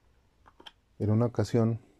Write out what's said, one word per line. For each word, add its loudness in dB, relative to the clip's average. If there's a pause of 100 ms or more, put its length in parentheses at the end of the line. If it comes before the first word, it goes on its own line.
(960)
En -2
una 2
ocasión, 0 (200)